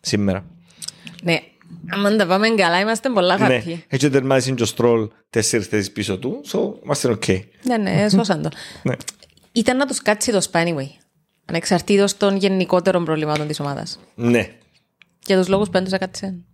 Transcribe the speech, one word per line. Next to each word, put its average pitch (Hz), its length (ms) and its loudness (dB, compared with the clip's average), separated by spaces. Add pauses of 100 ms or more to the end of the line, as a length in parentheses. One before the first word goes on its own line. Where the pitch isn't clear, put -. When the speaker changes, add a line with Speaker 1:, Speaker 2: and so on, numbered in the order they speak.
Speaker 1:
σήμερα". 101 440 -2 (760)
Speaker 2:
Ναι, 165 160 0 (500)
άμα 202 260 0
τα 202 120 2
πάμε 196 220 2
καλά, 185 300 2
είμαστε 226 300 -2
πολλά 185 380 2
Speaker 1:
Ναι, 127 180 2
Speaker 2:
happy. 170 120 -8 (100)
Speaker 1:
έτσι 139 220 2
τερμάτισε 131 420 2
και 120 120 0
ο - 20 4
Στρόλ 117 440 2 (200)
τέσσερις 110 380 0
θέσεις 101 240 -2
πίσω 101 260 -4
του, 185 240 -6 (100)
so, - 320 -4
είμαστε 139 280 -2
οκ. - 120 -2 (400)
Speaker 2:
Ναι, 247 140 0
ναι, 202 320 0
σώσαν 185 320 2
το. 160 80 -4 (340)
Speaker 1:
Ναι. 127 100 -2 (580)
Speaker 2:
Ήταν 254 260 0
να 277 80 2
τους 262 160 -8
κάτσει 208 300 0
το 190 200 0
spa 165 160 2
anyway, 139 200 -4 (580)
ανεξαρτήτως 196 720 0
των 196 180 2
γενικότερων 185 680 2
προβλημάτων 151 420 -2
της 151 120 -6
ομάδας. 143 400 -8 (160)
Speaker 1:
Ναι. 117 340 2 (760)
Speaker 2:
Για 190 120 2
τους 185 100 2
λόγους 196 220 2
που 185 80 -2
έντουσα 185 200 0
κάτσε. 185 380 -8 (180)